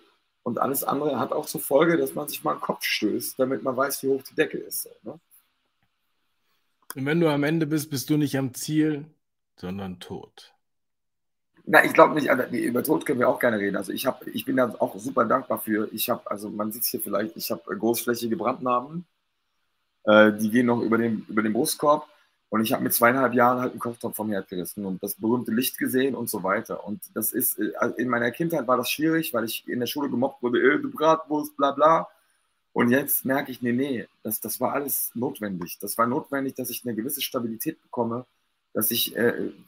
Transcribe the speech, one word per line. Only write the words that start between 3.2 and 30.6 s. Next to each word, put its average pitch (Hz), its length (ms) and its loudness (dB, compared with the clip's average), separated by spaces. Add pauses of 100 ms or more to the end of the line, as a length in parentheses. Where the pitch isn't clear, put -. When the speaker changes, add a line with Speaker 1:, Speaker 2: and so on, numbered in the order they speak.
Speaker 1:
damit 131 240 0
man 127 140 -2
weiß, 135 260 -2
wie 135 60 0
hoch 135 140 0
die - 120 -20
Decke 147 240 0
ist, - 260 -8
so, - 60 -20 (120)
ne? 143 160 -14 (1800)
Speaker 2:
Und 135 120 -4
wenn 165 140 2
du 165 100 4
am 143 140 2
Ende 160 220 2
bist, 151 240 -2
bist 135 200 -4
du 156 60 4
nicht 143 220 2
am 135 160 -2
Ziel, 151 500 0 (520)
sondern 92 440 -10
tot. - 540 -16 (1120)
Speaker 1:
Na, - 180 6
ich 131 80 -2
glaub - 220 8
nicht, 143 160 2
also, 127 140 2
über 120 380 -2
Tod 156 220 0
können 135 140 0
wir 120 100 4
auch 139 100 2
gerne 113 200 2
reden. 101 180 0
Also - 160 -6
ich 110 140 -4
hab, - 200 -4
ich - 200 -6
bin 131 100 0
da 123 220 2
auch 120 200 -2
super 120 280 0
dankbar 120 320 0
für. 107 340 -2
Ich 110 160 -4
hab, 117 220 -4
also 104 180 -8
man 107 240 -4
sieht's - 160 -4
hier 117 120 -4
vielleicht, 104 360 -4
ich - 140 -6
hab, - 200 -8
äh, 98 60 -6
großflächige 113 640 0
Brandnarben, 127 640 -2 (1000)
äh, 107 280 10
die 107 180 0
gehen 120 160 4
noch 120 140 2
über 113 180 2
den, 113 300 0
über 107 140 0
den 110 100 0
Brustkorb. 147 560 2 (420)
Und 107 120 2
ich 113 100 0
hab - 80 0
mit 123 140 0
zweieinhalb 120 400 4
Jahren 123 260 4
halt 127 120 -2
einen 113 80 -10
Kochtopf 117 360 -6
vom 107 140 -4
Herd 98 180 -4
gerissen 95 380 -8
und 92 160 -6
das 101 140 -6
berühmte 113 360 0
Licht 127 240 0
gesehen 127 380 0
und 117 160 -6
so 98 120 -4
weiter. 95 440 -4
Und 101 160 -8 (100)
das - 200 -4
ist, - 260 -2
äh, 104 140 -2 (260)
in 123 100 -2
meiner 120 220 0
Kindheit 160 360 -2
war 123 120 2
das 120 120 -2
schwierig, 160 440 -2
weil 113 100 -2
ich - 240 -8
in 123 120 -4
der 120 60 -2
Schule 143 220 -4
gemobbt 127 340 -2
wurde, 120 180 2